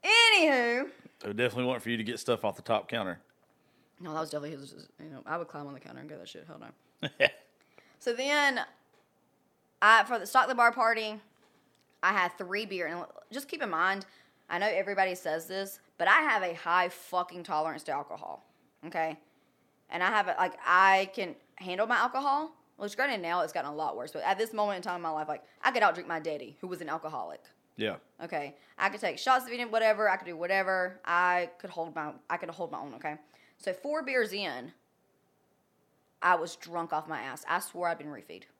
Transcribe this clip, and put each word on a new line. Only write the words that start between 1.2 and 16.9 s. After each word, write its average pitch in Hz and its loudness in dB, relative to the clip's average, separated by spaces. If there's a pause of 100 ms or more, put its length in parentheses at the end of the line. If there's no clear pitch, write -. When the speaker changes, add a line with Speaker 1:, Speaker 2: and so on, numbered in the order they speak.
Speaker 2:
It 104 -4
definitely 123 2
wasn't 123 0
for 117 -4
you 120 2
to 110 -2
get 113 -4
stuff 117 0
off 101 0
the - -18
top 107 0
counter. 95 -4 (800)
Speaker 1:
No, 170 -12
that 160 -4
was 160 -6
definitely 151 -8
his, 139 -18 (280)
you 156 -16
know, 135 -16
I 160 -6
would 165 -8
climb 147 -14
on 139 -14
the 127 -18
counter - -18
and 151 -16
get 151 -16
that 87 -18
shit. - -18
Hold 156 -18
on. - -12
Speaker 2:
<laughs> - 2 (720)
Speaker 1:
So 240 -6
then, 277 2 (1200)
I, 214 8
for 226 0
the 202 -6
Stock 254 4
the 254 0
Bar 240 6
party, 220 0 (840)
I 180 4
had 185 0
three 202 -6
beer. 180 -4
And 175 -6 (280)
just 269 -8
keep 311 -6
in 214 -4
mind, 185 0 (440)
I 175 -2
know 196 0
everybody 190 0
says 165 -4
this, 190 -6 (200)
but 180 4
I 226 8
have 220 2
a 175 -2
high 175 2
fucking 175 -6